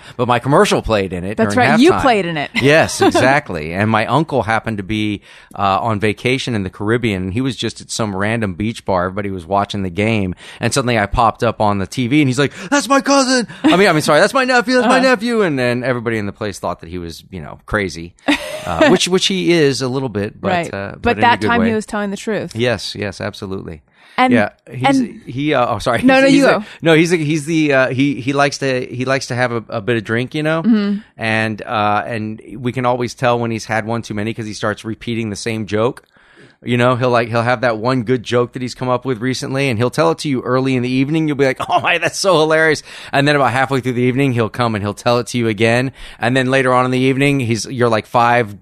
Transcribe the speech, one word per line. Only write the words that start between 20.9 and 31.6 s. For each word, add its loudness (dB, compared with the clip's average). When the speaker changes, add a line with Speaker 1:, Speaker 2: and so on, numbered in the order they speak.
Speaker 1:
But -18
Speaker 2:
but 2
in -4
a -4
Speaker 1:
that 2
Speaker 2:
good 0
Speaker 1:
time 2
Speaker 2:
way. 2
Speaker 1:
he 0
was -4
telling -6
the -6
truth. -6
Speaker 2:
Yes, -2
yes, -6
absolutely. -8
Speaker 1:
And, 4
Speaker 2:
Yeah, 4
he's, 2
Speaker 1:
and -4
Speaker 2:
he, -4
uh, 2
oh, -4
sorry. 0
Speaker 1:
No, 6
Speaker 2:
He's, 6
Speaker 1:
no, 6
Speaker 2:
he's 6
Speaker 1:
you 6
Speaker 2:
the, 4
Speaker 1:
go. -8
Speaker 2:
no, 4
he's, 6
he's 0
the, 2
uh, 4
he, 0
he -2
likes 0
to, -2
he -6
likes -2
to -6
have 0
a, -4
a -6
bit -2
of -2
drink, -2
you -4
know, 0
Speaker 1:
Mm-hmm. 2
Speaker 2:
and, -2